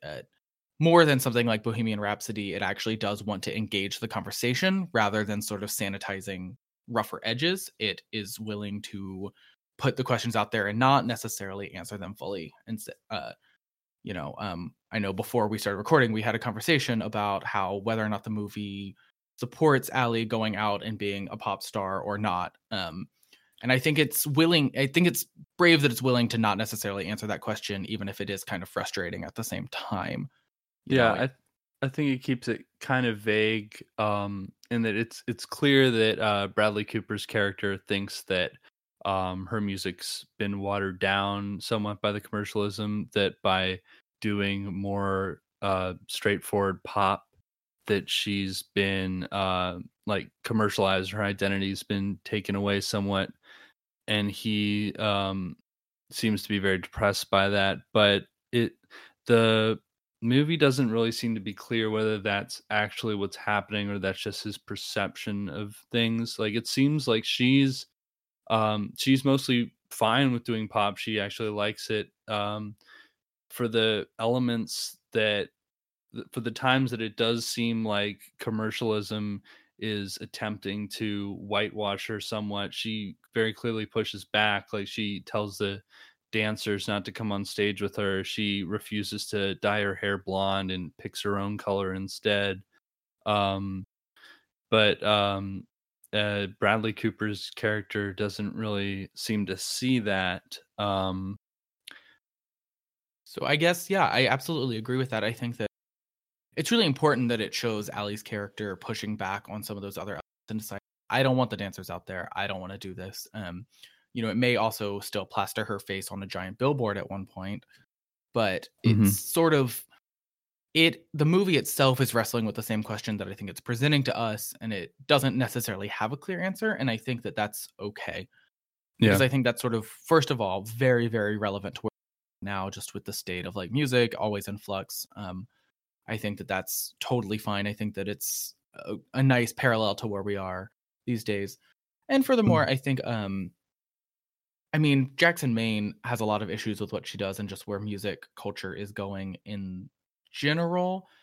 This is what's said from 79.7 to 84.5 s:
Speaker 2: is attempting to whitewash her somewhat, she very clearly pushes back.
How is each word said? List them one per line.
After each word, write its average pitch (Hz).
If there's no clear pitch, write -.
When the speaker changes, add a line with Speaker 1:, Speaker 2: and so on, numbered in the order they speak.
Speaker 2:
is 104
attempting 104
to 101
whitewash 104
her 107
somewhat, 101
she 107
very 110
clearly 110
pushes 107
back. 104